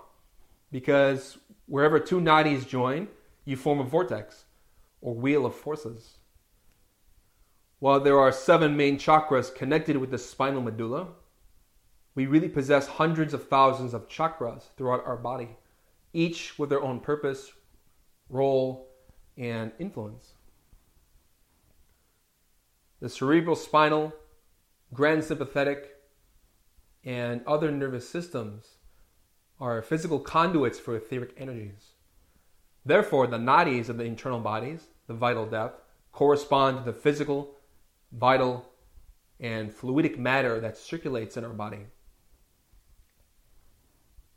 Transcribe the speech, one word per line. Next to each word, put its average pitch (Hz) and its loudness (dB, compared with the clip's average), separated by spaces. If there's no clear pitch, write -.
because 139 2
wherever 151 4
two 180 0
nadis 156 4
join, 131 -2
you 139 -6
form 143 0
a 131 -2
vortex 131 -4
or 120 -8
wheel 131 0
of 117 -4
forces. 120 -12
While 139 4
there 139 6
are 131 8
seven 156 4
main 139 2
chakras 147 2
connected 151 0
with 131 -4
the 127 -4
spinal 135 -4
medulla, 117 -6
we 135 0
really 156 4
possess 139 2
hundreds 160 0
of - -10
thousands 127 4
of 113 -10
chakras 131 -6
throughout 127 -2
our 127 -6
body, 120 -10
each 165 -4
with 143 -4
their 139 2
own 127 -4
purpose, 143 -6
role, 131 0
and 117 -8
influence. 117 -12
The 123 -10
cerebral 160 2
spinal, 156 2
grand 151 2
sympathetic, 143 -4
and 120 -6
other 151 2
nervous 135 -4
systems 113 -10
are 117 -4
physical 160 -2
conduits 160 2
for 117 -6
etheric 120 -8
energies. 110 -14
Therefore, 151 4
the 120 -4
nadis 127 2
of 117 -8
the 120 -6
internal 117 -8
bodies, 110 -8
the 120 -12
vital 117 -2
depth, 110 -6
correspond 139 4
to 120 -10
the 117 -6
physical, 143 -2
vital, 123 2
and 110 -6
fluidic 143 -2
matter 123 0
that 110 -8
circulates 135 -8
in 117 -8
our 117 -12
body. 104 -10